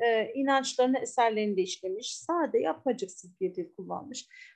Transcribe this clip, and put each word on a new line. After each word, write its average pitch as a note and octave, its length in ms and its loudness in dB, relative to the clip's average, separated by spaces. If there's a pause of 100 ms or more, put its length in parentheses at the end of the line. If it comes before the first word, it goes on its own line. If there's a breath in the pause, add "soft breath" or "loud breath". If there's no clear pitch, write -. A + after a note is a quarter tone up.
e, A3+ 280 2
inançlarını C4 640 2
eserlerinde G#3+ 640 2
işlemiş. F#3 560 -6
Sade, E4 420 0
yapmacıksız - 800 -4
bir F#3 160 -2
dil E3+ 220 -8
kullanmış. F3+ 500 -10 (280 loud breath)